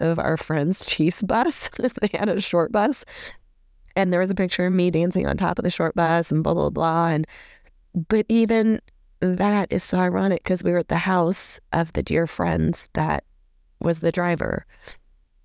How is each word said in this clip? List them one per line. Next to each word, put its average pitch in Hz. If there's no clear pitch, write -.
of 165
our 151
friend's 156
Chiefs -
bus. 233
<laughs> -
They 240
had 214
a 190
short 170
bus. 220
And 190
there 175
was 185
a 190
picture 180
of 185
me 180
dancing 175
on -
top 175
of -
the 175
short 165
bus 170
and 160
blah, 147
blah, 151
blah. 165
And, 156
but 214
even 226
that 185
is 185
so -
ironic 185
'cause 180
we 180
were 175
at 170
the 165
house 180
of 165
the -
dear 160
friends 165
that 156
was 165
the 165
driver 170